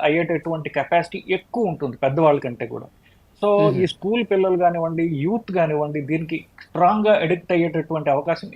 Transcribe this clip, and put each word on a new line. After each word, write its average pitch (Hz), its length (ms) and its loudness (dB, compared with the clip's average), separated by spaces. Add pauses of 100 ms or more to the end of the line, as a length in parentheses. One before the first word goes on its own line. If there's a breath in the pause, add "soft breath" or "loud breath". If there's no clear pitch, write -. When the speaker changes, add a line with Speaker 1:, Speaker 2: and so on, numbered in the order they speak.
Speaker 1:
అయ్యేటటువంటి 160 680 0
కెపాసిటీ 170 580 -2
ఎక్కువ 185 360 -4
ఉంటుంది 143 320 -4
పెద్దవాళ్ళ 143 440 2
కంటే 120 260 -8
కూడా. 120 200 -12 (580 soft breath)
So 202 160 4
Speaker 2:
మ్మ్. 190 220 2
Speaker 1:
ఈ 180 40 2
స్కూల్ 214 440 -4
పిల్లలు 190 260 2
కానివ్వండి, 165 460 0
యూత్ 170 500 -2
కానివ్వండి, 151 480 0
దీనికి 156 440 -6 (180)
స్ట్రాంగ్గా 208 580 2
అడిక్ట్ 170 320 -2
అయ్యేటటువంటి 160 580 0
అవకాశం 160 460 -2